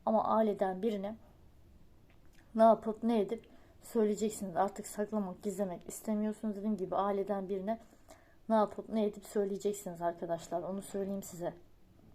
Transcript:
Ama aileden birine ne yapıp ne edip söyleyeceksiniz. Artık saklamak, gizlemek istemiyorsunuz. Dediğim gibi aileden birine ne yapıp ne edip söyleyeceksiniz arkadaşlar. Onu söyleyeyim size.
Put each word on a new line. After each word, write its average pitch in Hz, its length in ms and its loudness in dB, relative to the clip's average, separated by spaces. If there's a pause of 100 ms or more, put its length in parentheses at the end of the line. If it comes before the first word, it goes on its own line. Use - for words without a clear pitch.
Ama 220 180 4
aileden 196 580 2
birine 208 340 -2 (1400)
ne 220 80 8
yapıp 220 400 6
ne 226 160 4
edip 208 260 -2 (360)
söyleyeceksiniz. 208 720 0
Artık 196 320 0
saklamak, 208 560 -4
gizlemek 185 440 -4
istemiyorsunuz. 214 680 -4
Dediğim 202 220 -2
gibi 180 180 -2
aileden 196 540 0
birine 202 300 -4 (720)
ne 220 60 4
yapıp 208 340 0
ne 214 160 2
edip 208 200 -4
söyleyeceksiniz 196 760 -2
arkadaşlar. 170 600 -2
Onu 190 200 -6
söyleyeyim 196 420 -6
size. 170 300 -8 (600)